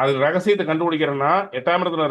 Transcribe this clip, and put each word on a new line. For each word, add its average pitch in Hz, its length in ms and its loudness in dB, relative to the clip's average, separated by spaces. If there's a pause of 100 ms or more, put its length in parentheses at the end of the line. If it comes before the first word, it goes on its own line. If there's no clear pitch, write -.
அது 135 220 2
ரகசியத்தை 185 460 0
கண்டுபிடிக்கிறேன்னா, 156 600 0 (280)
எட்டாம் 175 240 0
இடத்துல 160 260 -2